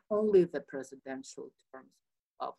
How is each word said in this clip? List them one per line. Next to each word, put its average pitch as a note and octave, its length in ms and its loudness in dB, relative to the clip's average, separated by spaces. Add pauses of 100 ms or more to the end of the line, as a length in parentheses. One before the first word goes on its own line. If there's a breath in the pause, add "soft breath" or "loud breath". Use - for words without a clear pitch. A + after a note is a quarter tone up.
(120)
only G#3 320 6
the D3+ 180 -2
presidential C3+ 920 -12 (200)
terms C3 240 -20 (440)
of C3 200 -6